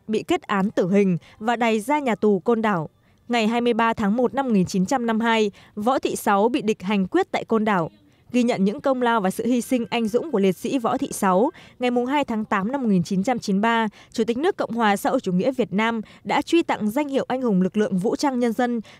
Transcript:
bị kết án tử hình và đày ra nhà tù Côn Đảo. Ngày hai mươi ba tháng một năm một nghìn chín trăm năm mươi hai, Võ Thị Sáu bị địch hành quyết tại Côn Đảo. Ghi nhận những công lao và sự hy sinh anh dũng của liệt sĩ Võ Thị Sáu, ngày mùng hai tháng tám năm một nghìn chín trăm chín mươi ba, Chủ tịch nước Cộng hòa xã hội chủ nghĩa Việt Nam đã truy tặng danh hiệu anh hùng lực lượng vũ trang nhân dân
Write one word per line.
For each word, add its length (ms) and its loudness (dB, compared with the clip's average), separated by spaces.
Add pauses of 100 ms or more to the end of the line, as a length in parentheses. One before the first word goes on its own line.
bị 140 -2
kết 200 -2
án 280 0
tử 200 0
hình 280 4 (200)
và 180 -2
đày 240 0
ra 180 0
nhà 160 0
tù 240 2
Côn 240 0
Đảo. 260 0 (400)
Ngày 180 0
hai 140 0
mươi 140 2
ba 180 2
tháng 240 0
một 180 0
năm 120 -2
một 60 0
nghìn 140 4
chín 200 0
trăm 200 0
năm 120 0
mươi 80 0
hai, 240 2 (240)
Võ 240 0
Thị 180 -4
Sáu 320 2
bị 140 -2
địch 200 -2
hành 240 0
quyết 260 0
tại 120 -4
Côn 200 0
Đảo. 260 0 (420)
Ghi 100 2
nhận 220 0
những 160 0
công 220 0
lao 180 2
và 100 0
sự 160 -4
hy 140 0
sinh 300 -2
anh 180 -2
dũng 220 -2
của 80 0
liệt 180 2
sĩ 220 -4
Võ 200 -2
Thị 140 -6
Sáu, 380 2 (280)
ngày 120 -2
mùng 160 0
hai 180 0
tháng 200 -4
tám 280 -4
năm 100 -4
một 60 0
nghìn 140 4
chín 200 -2
trăm 160 0
chín 180 -2
mươi 40 0
ba, 280 0 (240)
Chủ 120 -2
tịch 140 -4
nước 180 0
Cộng 160 -4
hòa 240 2
xã 140 -2
hội 100 0
chủ 120 -4
nghĩa 200 2
Việt 200 -2
Nam 280 -2 (240)
đã 180 0
truy 200 2
tặng 280 -2
danh 180 -2
hiệu 200 -2
anh 140 -4
hùng 200 2
lực 140 -2
lượng 220 0
vũ 180 -2
trang 220 -2
nhân 140 0
dân 280 -2 (200)